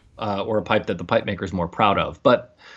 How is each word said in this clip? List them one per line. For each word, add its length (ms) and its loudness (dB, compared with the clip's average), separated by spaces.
uh, 260 -4
or 120 -2
a 60 0
pipe 220 0
that 120 -4
the 60 -8
pipe 220 0
maker's 260 -6
more 160 -2
proud 300 2
of. 260 -4
But 320 2